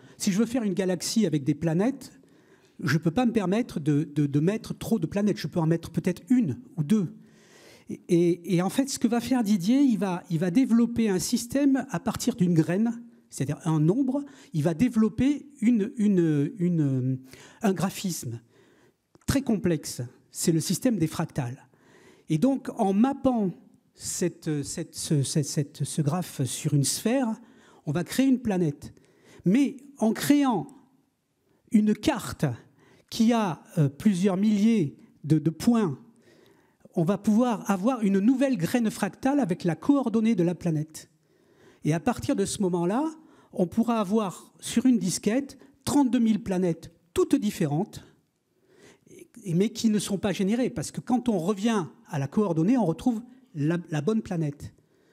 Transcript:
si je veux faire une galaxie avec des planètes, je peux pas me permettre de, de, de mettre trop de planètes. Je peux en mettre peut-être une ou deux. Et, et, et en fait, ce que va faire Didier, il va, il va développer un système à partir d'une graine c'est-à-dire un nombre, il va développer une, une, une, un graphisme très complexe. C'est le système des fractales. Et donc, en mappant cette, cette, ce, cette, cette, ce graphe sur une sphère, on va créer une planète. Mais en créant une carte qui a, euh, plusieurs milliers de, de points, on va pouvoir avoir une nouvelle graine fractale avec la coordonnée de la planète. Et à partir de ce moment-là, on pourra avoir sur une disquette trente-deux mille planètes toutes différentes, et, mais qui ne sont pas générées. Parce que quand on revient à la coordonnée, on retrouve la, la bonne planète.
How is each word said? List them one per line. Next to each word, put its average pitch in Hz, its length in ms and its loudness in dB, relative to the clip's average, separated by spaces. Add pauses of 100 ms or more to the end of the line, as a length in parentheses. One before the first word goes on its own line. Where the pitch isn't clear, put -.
(180)
si - 140 0
je 180 80 0
veux 233 60 4
faire 233 180 -4
une 202 100 -2
galaxie 185 520 0
avec 151 180 0
des 143 120 0
planètes, 170 560 -2 (720)
je 143 140 0
peux 160 140 0
pas 247 140 2
me 226 60 2
permettre 202 480 -2
de, 147 360 0
de, 147 100 2
de 143 140 0
mettre 202 380 -2
trop 220 220 -2
de 160 60 -4
planètes. 202 320 -2
Je - 100 -10
peux 175 120 -4
en 160 80 0
mettre 165 240 0
peut-être 180 380 -2
une 226 300 2 (180)
ou 160 60 -2
deux. 175 320 0 (760)
Et, - 200 -12
et, 175 460 2
et 170 60 2
en 185 80 0
fait, 269 200 -2
ce - 100 -8
que 240 80 0
va 233 120 2
faire 240 240 0
Didier, 208 380 2
il 247 160 4
va, 185 320 -4
il 165 100 0
va 185 100 0
développer 233 600 2
un 185 100 2
système 269 720 0
à 170 100 -4
partir - 360 -4
d'une 175 180 2
graine 185 480 0 (300)
c'est-à-dire 147 340 -6
un 156 140 0
nombre, 147 440 0 (300)
il 156 80 -2
va 170 140 0
développer 233 720 0 (140)
une, 220 340 2
une, 170 640 2
une, 139 580 0 (440)
un 190 120 2
graphisme 170 680 -6 (840)
très 269 160 0
complexe. 175 600 -2 (300)
C'est - 200 -2
le 160 80 4
système 196 400 -2
des 160 80 2
fractales. 131 600 -6 (600)
Et 156 80 0
donc, 254 400 0
en 196 160 0
mappant 240 580 2 (440)
cette, 160 680 -4
cette, 156 320 -10
ce, 143 280 0
cette, 151 220 0
cette, - 400 -4
ce - 160 -4
graphe 156 420 -2
sur 147 300 -4
une 139 100 4
sphère, 220 560 -2 (460)
on 143 80 -4
va 175 100 -2
créer 262 240 0
une 262 140 2
planète. 180 520 -2 (520)
Mais 233 320 2 (200)
en 220 140 2
créant 262 560 2 (1040)
une 214 240 4
carte - 500 -2 (640)
qui 226 220 2
a, 214 320 0 (140)
euh, 147 100 4
plusieurs 190 480 2
milliers 208 640 2 (260)
de, 151 160 2
de 151 100 0
points, 196 480 0 (1000)
on 175 80 2
va 190 140 0
pouvoir 214 540 2
avoir 214 300 0
une 196 180 2
nouvelle 254 380 2
graine 214 340 0
fractale 262 480 -2
avec 175 240 -2
la 165 120 2
coordonnée 226 600 2
de 175 80 2
la 175 120 2
planète. 156 560 -4 (720)
Et 151 100 0
à 170 60 0
partir - 360 -2
de 196 100 0
ce - 160 -6
moment-là, 185 440 0 (480)
on 180 140 0
pourra 226 320 0
avoir 202 600 -2
sur - 260 -2
une 247 140 4
disquette 202 580 -2 (260)
trente-deux 254 360 2
mille 220 220 2
planètes 180 500 -2 (220)
toutes 339 220 2
différentes, 190 680 -2 (1400)
et, 185 100 -4
mais 196 160 2
qui 226 200 -2
ne 208 100 2
sont 202 180 -4
pas 202 140 -2
générées. 208 380 0
Parce - 220 -8
que 160 100 -10
quand 240 260 -2
on 110 100 0
revient 196 480 0 (220)
à 151 120 -6
la 139 80 -4
coordonnée, 190 500 0
on 220 80 2
retrouve 214 360 -2 (340)
la, 156 220 0 (120)
la 151 120 -2
bonne 214 200 0
planète. 160 520 -6 (400)